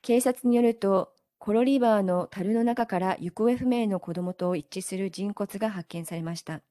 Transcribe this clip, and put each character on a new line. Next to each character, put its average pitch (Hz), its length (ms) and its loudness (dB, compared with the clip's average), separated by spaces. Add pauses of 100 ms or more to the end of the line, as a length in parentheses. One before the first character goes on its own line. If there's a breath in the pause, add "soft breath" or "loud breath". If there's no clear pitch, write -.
警 240 180 4
察 254 280 0
に 240 80 4
よ 240 60 6
る 233 120 4
と、 196 380 0 (260)
コ 208 140 -4
ロ 233 100 4
リ 269 160 4
バ 226 220 4
ー - 20 0
の 180 240 0
樽 202 280 -4
の 233 100 2
中 240 220 0
か 185 120 -2
ら 185 220 0
行 214 280 0
方 247 60 4
不 247 120 -2
明 240 200 2
の 190 140 0
子 170 140 -8
供 180 180 -4
と 180 240 -2
一 160 240 -8
致 - 20 -10
す - 140 -6
る 190 160 -4
人 202 200 -6
骨 202 280 -6
が 220 100 0
発 185 200 -10
見 170 140 -8
さ 170 120 -8
れ 170 60 -6
ま 165 120 -6
し - 80 -12
た。 160 280 -10